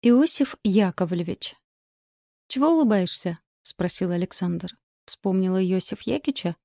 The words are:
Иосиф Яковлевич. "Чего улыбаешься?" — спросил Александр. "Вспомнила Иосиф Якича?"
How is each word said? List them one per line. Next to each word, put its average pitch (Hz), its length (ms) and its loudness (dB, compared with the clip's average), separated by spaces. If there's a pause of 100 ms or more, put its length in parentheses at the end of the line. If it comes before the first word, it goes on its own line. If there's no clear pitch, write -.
Иосиф 269 560 2
Яковлевич. 180 920 0 (920)
"Чего 277 220 2
улыбаешься?" — 208 720 2 (240)
спросил 180 480 -4
Александр. 175 680 -4 (300)
"Вспомнила 185 500 0
Иосиф 190 460 -2
Якича?" 233 600 -4